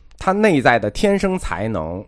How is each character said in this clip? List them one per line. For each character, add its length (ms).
他 140
内 280
在 180
的 120
天 260
生 220
才 300
能 400